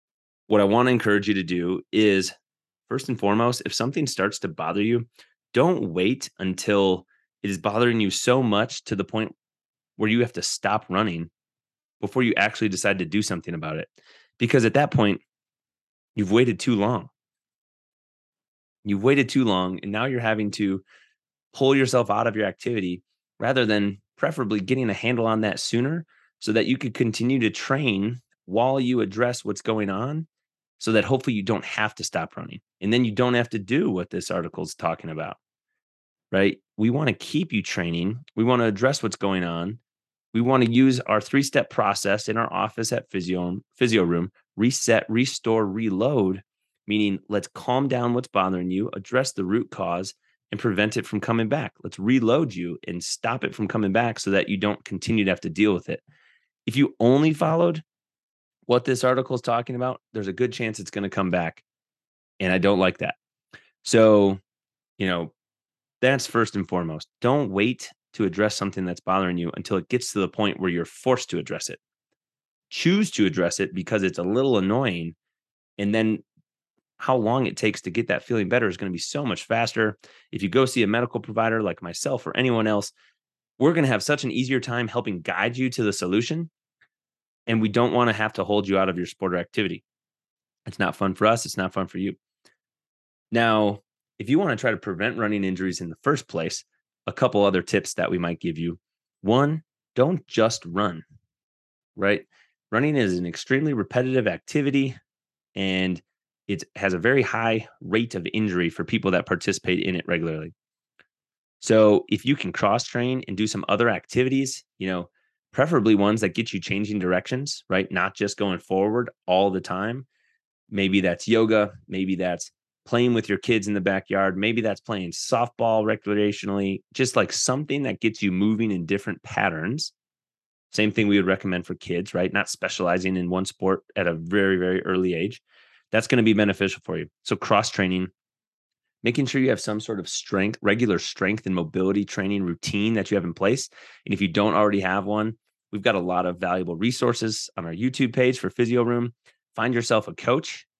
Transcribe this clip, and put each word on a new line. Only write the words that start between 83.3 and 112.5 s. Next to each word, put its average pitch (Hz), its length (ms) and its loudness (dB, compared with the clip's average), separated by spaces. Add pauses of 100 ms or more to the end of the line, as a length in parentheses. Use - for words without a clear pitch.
we're 151 140 4
gonna 156 160 2
have 107 140 0
such 143 220 -2
an 123 60 -2
easier 123 300 0
time 120 280 -4
helping 107 320 -4
guide 101 360 -2
you 131 140 0
to 117 120 -4
the 104 100 2
solution. 120 580 -2 (960)
And 113 140 2
we 110 80 2
don't 117 240 2
wanna 120 200 4
have 107 220 -2
to 95 100 -4
hold 98 240 0
you 95 100 4
out 95 100 4
of 87 80 -2
your 87 100 -4
sport 92 280 -6
or 87 40 0
activity. 90 460 -4 (840)
It's - 120 -14
not 87 180 0
fun 95 180 -2
for 104 120 2
us. 113 200 2
It's - 100 -8
not 92 160 -4
fun 92 160 -4
for - 100 -12
you. 95 160 -4 (1160)
Now, 110 500 2 (380)
if 110 120 -8
you 151 80 4
wanna 160 180 0
try 120 140 -2
to 104 60 -2
prevent 98 420 -4
running 104 260 0
injuries 92 360 -2
in 85 80 -8
the 80 140 -12
first 147 260 0
place, - 360 -6 (440)
a 101 40 -8
couple 104 320 2
other 95 180 4
tips - 320 -2
that - 180 -2
we 92 60 -2
might 87 200 -4
give 80 200 -6
you. 85 200 -6 (440)
One, 143 420 2 (320)
don't 147 320 2
just - 360 0
run, 85 380 -4 (920)
right? 98 300 0 (440)
Running 143 240 2
is 98 240 2
an 87 80 -4
extremely 135 460 -2
repetitive 123 560 0
activity, 135 680 -2 (600)
and 92 440 0 (460)
it 95 160 -4 (140)
has 95 180 0
a 87 40 -2
very 123 240 2
high 110 440 -2 (140)
rate 113 340 -2
of 87 180 -6
injury 90 380 0
for - 140 -8
people 107 260 -2
that 87 160 0
participate 92 540 -2
in 92 160 -2
it - 100 -6
regularly. 82 480 -4 (1080)
So 107 480 6
if 104 160 -2
you 139 120 2
can 90 160 -6